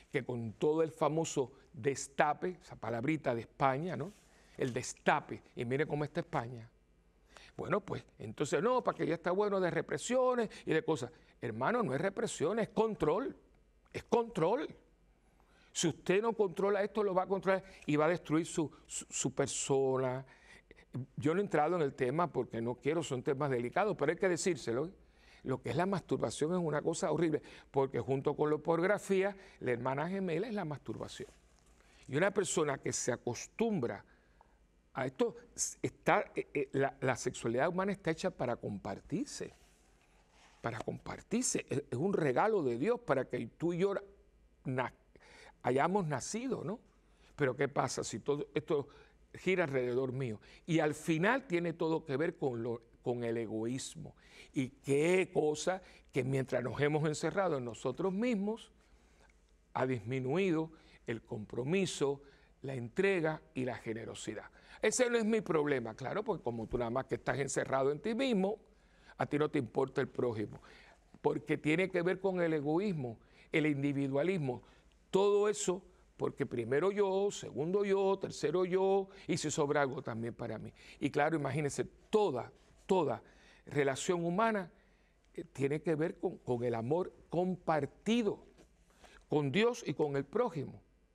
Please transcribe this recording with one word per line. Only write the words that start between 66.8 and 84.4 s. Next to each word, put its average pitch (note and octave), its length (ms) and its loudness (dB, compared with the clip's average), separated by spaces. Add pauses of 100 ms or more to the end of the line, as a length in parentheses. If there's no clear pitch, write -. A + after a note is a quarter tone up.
más C3 160 -2
que - 100 -4
estás B2 220 -2
encerrado C3+ 540 0
en D3+ 80 -4
ti A3 160 -2
mismo, A3 440 2 (580)
a C#3 80 0
ti D3 120 2
no D3+ 140 2
te D3+ 80 2
importa C3+ 400 -2
el C3 80 2
prójimo, A2 540 -4 (600)
porque D3 360 0
tiene F#3 340 2
que F3+ 100 0
ver F3+ 200 0
con F#3+ 200 0
el E3 120 2
egoísmo, D3+ 640 -2 (320)
el D3+ 140 4
individualismo, C#3 1000 0 (480)
todo G3+ 380 6
eso, F#3+ 340 -2 (320)
porque C3+ 300 -2
primero C3+ 460 0
yo, G3 400 2
segundo F#3 520 -2
yo, G3 360 2
tercero D#3+ 440 0
yo, F#3+ 460 2 (180)
y E3 100 2
si D3+ 120 -2
sobra D3 320 2
algo C3 220 0
también A#2 320 -6
para A2+ 240 -8
mí. G#2+ 120 -12 (280)
Y C#3 100 0
claro, D3 260 2
imagínense, C#3 480 -2 (260)
toda, E3 420 0 (340)
toda D3+ 380 2 (420)
relación D3 580 0
humana, F#3+ 480 0 (640)